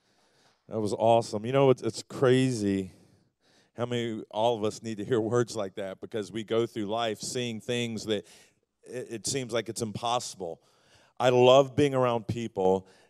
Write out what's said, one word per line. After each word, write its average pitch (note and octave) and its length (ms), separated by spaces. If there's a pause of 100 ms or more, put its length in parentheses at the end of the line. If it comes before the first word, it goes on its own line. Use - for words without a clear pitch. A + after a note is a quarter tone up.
(680)
That A2 100
was G#2 140
awesome. A2+ 520
You B2 60
know, C3+ 180
it's, B2+ 140
it's G#2+ 180
crazy A2+ 920 (840)
how A#2+ 100
many, A#2 460
all A#2 260
of G#2 60
us G#2+ 180
need A2+ 160
to G#2+ 80
hear B2 160
words A2+ 340
like G2 200
that, F#2+ 260
because G2 300
we A2 120
go A2+ 220
through A2 200
life A2 360
seeing A#2+ 400
things A#2 440
that G#2 200 (580)
it, A2+ 280
it A2+ 160
seems B2+ 260
like A2+ 160
it's A#2 140
impossible. G#2+ 760 (600)
I B2 100
love B2+ 460
being C#3+ 180
around B2 340
people F#2+ 600 (220)